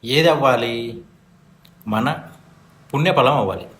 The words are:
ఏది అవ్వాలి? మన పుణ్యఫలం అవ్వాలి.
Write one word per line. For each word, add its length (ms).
ఏది 320
అవ్వాలి? 400
మన 140
పుణ్యఫలం 540
అవ్వాలి. 240